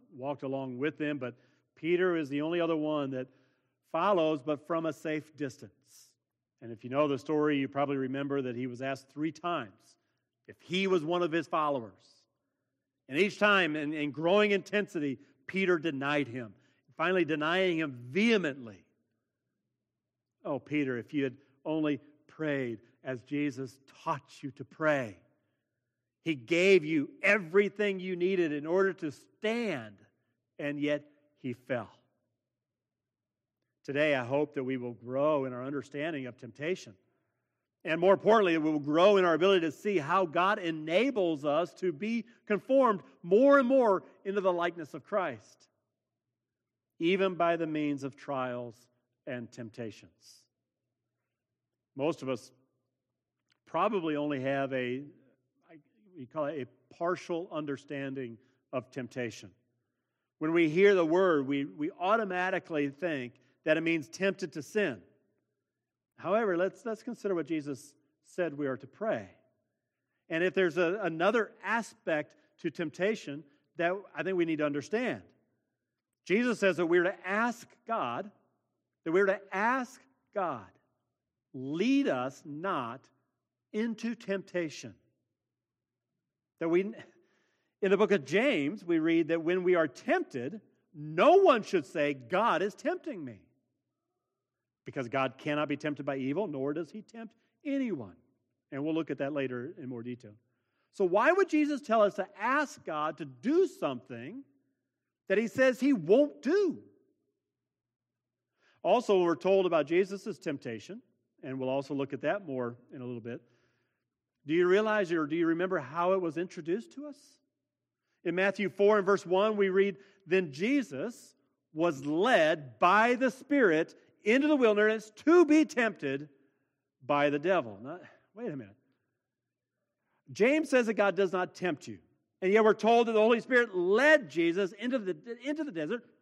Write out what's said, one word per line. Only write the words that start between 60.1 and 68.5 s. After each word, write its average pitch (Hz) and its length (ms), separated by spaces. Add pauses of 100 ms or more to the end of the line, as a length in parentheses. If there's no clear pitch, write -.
When 156 140
we 170 160
hear 196 260
the 175 100
word, 165 420
we, 139 180
we 156 340
automatically 180 920
think 139 440 (320)
that 156 120
it 160 40
means 165 260
tempted 190 460
to 151 100
sin. 180 340 (1200)
However, 190 400
let's, 185 280
let's 220 180
consider 208 320
what 160 100
Jesus 147 480 (300)
said 160 340